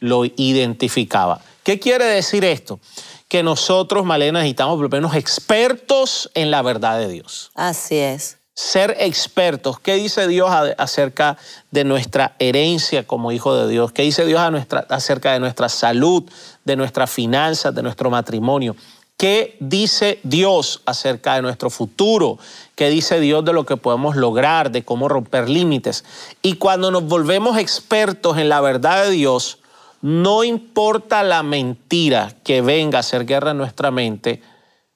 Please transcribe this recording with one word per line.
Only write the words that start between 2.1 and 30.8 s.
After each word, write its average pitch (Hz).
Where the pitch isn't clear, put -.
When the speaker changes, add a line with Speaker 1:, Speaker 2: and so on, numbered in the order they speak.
Speaker 1:
esto? 139
Que 180
nosotros, 185
Malena, 156
necesitamos 143
volvernos 143
expertos 247
en 156
la 147
verdad 113
de 110
Dios. -
Speaker 2:
Así 165
es. 139
Speaker 1:
Ser 202
expertos. 165
¿Qué 196
dice 202
Dios 180
a-, 151
acerca 139
de 143
nuestra 135
herencia 143
como 117
hijo 127
de 113
Dios? 117
¿Qué 143
dice 151
Dios 160
a 170
nuestra, 143
acerca 135
de 127
nuestra 123
salud, 147
de 139
nuestras 131
finanzas, 139
de 127
nuestro 123
matrimonio? 120
¿Qué 214
dice 196
Dios 170
acerca 131
de 131
nuestro 127
futuro? 165
¿Qué 143
dice 160
Dios 151
de 165
lo 156
que 143
podemos 127
lograr, 135
de 117
cómo 127
romper 127
límites? 147
Y 190
cuando 185
nos 180
volvemos 180
expertos 196
en 151
la 147
verdad 139
de 202
Dios, 135
no 180
importa 220